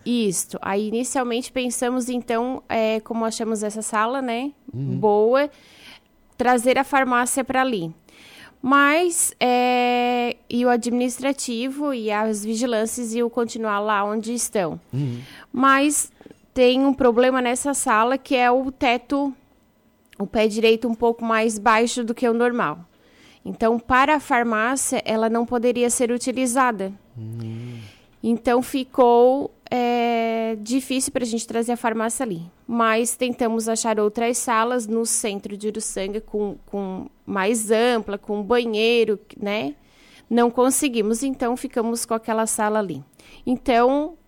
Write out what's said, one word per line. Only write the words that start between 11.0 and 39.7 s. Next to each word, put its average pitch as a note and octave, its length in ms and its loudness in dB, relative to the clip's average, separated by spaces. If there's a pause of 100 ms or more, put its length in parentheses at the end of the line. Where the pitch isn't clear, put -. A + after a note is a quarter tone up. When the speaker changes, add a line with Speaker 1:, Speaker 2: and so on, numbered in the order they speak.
Speaker 1:
e A3 160 -4
as G#3 340 -2
vigilâncias A3+ 680 -2
iam A#3 160 0
continuar A3+ 500 -2
lá G#3 240 0
onde A3 300 -4
estão. F3 480 -2 (100)
Speaker 2:
Uhum. B2 280 -4 (340)
Speaker 1:
Mas C4+ 580 2 (400)
tem B3+ 320 4
um C#4 120 4
problema B3+ 480 4
nessa C4 320 -2
sala, A#3+ 420 2
que C4+ 180 -2
é B3 140 4
o C4 220 2
teto, C4+ 600 0 (840)
o G3+ 80 -6
pé G#3+ 220 2
direito A3+ 400 2
um A3+ 80 -2
pouco A#3 280 0
mais A3+ 360 0
baixo A#3 440 2
do A3+ 120 -4
que B3 120 0
o A3+ 60 2
normal. A#3 460 0 (640)
Então, A3+ 320 0
para C4+ 380 2
a C#4+ 40 2
farmácia, A#3+ 840 0
ela A3 240 0
não A#3 160 0
poderia A#3+ 460 0
ser A#3 180 0
utilizada. A#3+ 840 0 (240)
Speaker 2:
Hum. A2+ 600 -10 (460)
Speaker 1:
Então, A#3 380 2
ficou, B3+ 880 4 (200)
é, A#3 920 0
difícil C4 500 -2
pra B3+ 140 -2
gente A3+ 220 -4
trazer A#3 240 -2
a A#3 60 -2
farmácia A3+ 460 -2
ali. F3 200 -6 (240)
Mas A3+ 480 0
tentamos A3+ 520 -2
achar A3+ 320 0
outras A#3 380 0
salas A#3+ 480 0
no A3+ 220 -2
centro G3+ 500 -4
de G#3 120 -6
Uruçanga, G#3 520 -6
com, G#3 340 -6 (120)
com F#3+ 400 -8 (180)
mais G#3 460 -2
ampla, A3 480 0
com G#3 240 -6
banheiro, A3+ 760 2 (160)
né? A3 380 -6 (560)